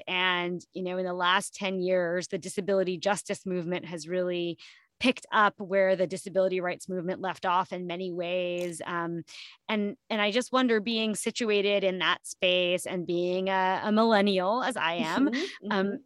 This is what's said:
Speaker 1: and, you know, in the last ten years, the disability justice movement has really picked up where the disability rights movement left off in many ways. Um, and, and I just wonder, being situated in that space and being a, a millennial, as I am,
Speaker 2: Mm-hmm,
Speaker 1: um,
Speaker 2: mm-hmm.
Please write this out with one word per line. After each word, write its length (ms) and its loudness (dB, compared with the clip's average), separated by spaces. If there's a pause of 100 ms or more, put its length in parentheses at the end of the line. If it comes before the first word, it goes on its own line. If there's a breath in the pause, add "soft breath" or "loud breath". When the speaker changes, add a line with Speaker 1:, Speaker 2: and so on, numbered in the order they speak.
Speaker 1:
and, 540 0 (140)
you 80 -6
know, 160 -4
in 80 -2
the 80 -4
last 400 2
ten 260 -4
years, 480 0
the 80 -4
disability 640 0
justice 480 -2
movement 400 -4
has 200 -10
really 520 -2 (420 loud breath)
picked 320 0
up 260 4
where 380 2
the 100 0
disability 540 0
rights 260 -6
movement 360 -4
left 240 -6
off 260 2
in 140 -6
many 260 -6
ways. 720 -4
Um, 380 -4 (480 loud breath)
and, 240 0 (160)
and 120 0
I 100 2
just 200 0
wonder, 280 4
being 340 -2
situated 680 2
in 160 0
that 260 0
space 600 2
and 200 -4
being 440 0
a, 340 2
a 80 0
millennial, 680 4
as 140 -2
I 180 0
am, 360 2
Speaker 2:
Mm-hmm, 420 -4
Speaker 1:
um, 140 2
Speaker 2:
mm-hmm. 180 -2